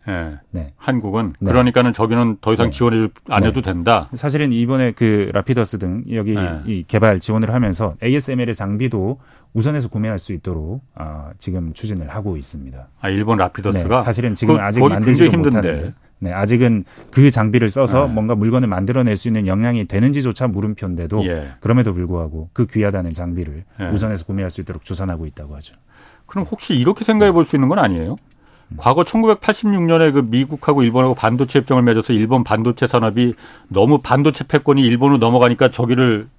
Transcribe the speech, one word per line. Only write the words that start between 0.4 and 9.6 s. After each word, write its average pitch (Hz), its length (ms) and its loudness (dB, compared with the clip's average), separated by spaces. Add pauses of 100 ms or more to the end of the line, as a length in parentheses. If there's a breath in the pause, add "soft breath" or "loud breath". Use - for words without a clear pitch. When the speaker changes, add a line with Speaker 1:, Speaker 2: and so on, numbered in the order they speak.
Speaker 2:
네. 78 260 -10
Speaker 1:
한국은 107 600 -4
Speaker 2:
네. 98 100 -2
Speaker 1:
그러니까는 123 420 4
저기는 113 480 0
더 110 140 0
이상 117 140 2
Speaker 2:
네. - 40 -2
Speaker 1:
지원을 113 380 0 (180)
안 104 140 2
Speaker 2:
네. 92 60 4
Speaker 1:
해도 104 160 -2
된다. 92 500 0
Speaker 2:
사실은 143 380 -2
이번에 120 400 0
그 104 420 2
라피더스 107 460 -2
등 95 320 -4
여기 107 240 -2
Speaker 1:
네. 87 320 -4
Speaker 2:
이 95 200 -4
개발 107 320 2
지원을 110 320 -2
하면서 107 520 -2
에이에스엠엘의 127 500 -2
장비도 107 640 -4 (340 soft breath)
우선해서 131 340 -2